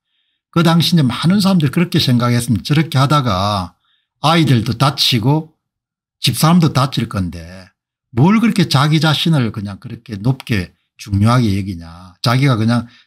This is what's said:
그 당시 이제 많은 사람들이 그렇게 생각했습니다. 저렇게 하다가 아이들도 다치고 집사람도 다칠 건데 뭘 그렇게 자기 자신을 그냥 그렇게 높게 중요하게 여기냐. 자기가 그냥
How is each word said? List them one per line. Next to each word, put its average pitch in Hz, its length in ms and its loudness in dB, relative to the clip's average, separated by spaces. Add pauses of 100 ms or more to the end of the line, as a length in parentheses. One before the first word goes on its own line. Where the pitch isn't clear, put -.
(500)
그 165 140 2
당시 165 320 2
이제 156 80 4
많은 165 360 0
사람들이 180 300 2
그렇게 170 300 0
생각했습니다. 120 640 0
저렇게 151 340 0
하다가 104 800 0 (460)
아이들도 135 520 2
다치고 135 800 -2 (680)
집사람도 160 540 2
다칠 127 340 -2
건데 90 600 -10 (460)
뭘 185 240 4
그렇게 190 300 0
자기 151 320 2
자신을 151 500 0
그냥 101 280 -10
그렇게 - 360 -14
높게 104 580 -4 (240)
중요하게 107 600 2
여기냐. 87 640 -12
자기가 127 340 2
그냥 113 320 0 (200)